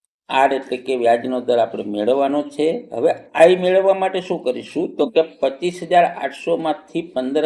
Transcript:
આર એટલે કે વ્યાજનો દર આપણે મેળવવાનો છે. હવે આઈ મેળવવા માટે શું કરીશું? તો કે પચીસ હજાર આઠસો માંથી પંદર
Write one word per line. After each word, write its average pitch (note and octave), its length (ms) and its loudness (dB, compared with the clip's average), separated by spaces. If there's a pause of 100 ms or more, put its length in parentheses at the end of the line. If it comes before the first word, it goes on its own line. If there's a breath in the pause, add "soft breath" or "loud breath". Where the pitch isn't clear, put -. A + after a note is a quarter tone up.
(280)
આર C3+ 240 2
એટલે C3 240 -4
કે B2+ 200 -4
વ્યાજનો A#2+ 440 0
દર A#2+ 180 0
આપણે A2 260 -2
મેળવવાનો C3 580 0
છે. D#3 500 -4
હવે B2+ 200 2 (220)
આઈ E3+ 220 6
મેળવવા F#3 380 2
માટે F#3+ 260 -2
શું F3 240 -6
કરીશું? - 520 -4
તો D3+ 140 0
કે - 120 4
પચીસ - 600 -6
હજાર F3 220 4
આઠસો D3 520 -4
માંથી D#3+ 460 -6
પંદર C#3 440 -4